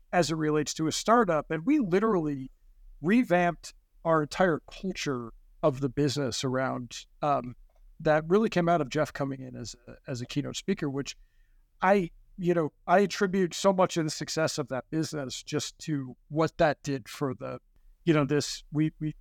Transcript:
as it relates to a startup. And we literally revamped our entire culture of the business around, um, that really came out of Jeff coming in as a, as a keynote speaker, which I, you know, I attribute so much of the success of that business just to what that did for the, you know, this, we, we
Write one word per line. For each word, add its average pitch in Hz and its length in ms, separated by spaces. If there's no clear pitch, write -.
as 170 180
it 165 60
relates 151 380
to 160 120
a 147 60
startup. 202 580
And 160 160
we 302 120
literally 175 720
revamped 175 720
our 160 180
entire 165 400
culture 135 520
of 143 180
the 139 80
business 139 560
around, 127 600
um, 127 340
that 156 280
really 208 200
came 175 200
out 170 120
of 135 80
Jeff 143 240
coming 135 280
in 127 160
as 120 180
a, 120 220
as 123 100
a 127 60
keynote 127 300
speaker, 190 320
which 139 280
I, 185 280
you 175 160
know, 160 180
I 185 140
attribute 190 520
so 196 200
much 185 240
of 165 80
the 156 60
success - 480
of 139 100
that 127 220
business 151 520
just - 380
to 139 360
what 156 300
that 156 260
did 135 240
for - 260
the, 127 240
you 170 100
know, 147 100
this, - 380
we, 156 280
we 151 200